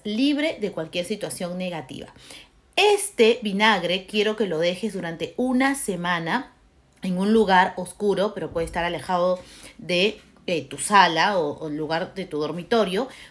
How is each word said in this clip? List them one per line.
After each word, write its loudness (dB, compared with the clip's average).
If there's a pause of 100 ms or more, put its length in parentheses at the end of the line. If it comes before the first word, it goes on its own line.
libre 0
de -2
cualquier -6
situación -6
negativa. -8 (600)
Este 4
vinagre 2
quiero 0
que 0
lo -2
dejes -2
durante -8
una 2
semana -2 (500)
en -2
un 2
lugar 6
oscuro, -2
pero -8
puede -2
estar -4
alejado 0 (380)
de, 0 (260)
de -2
tu -14
sala 4
o, -2
o -8
el -6
lugar -4
de -6
tu -6
dormitorio, 0 (220)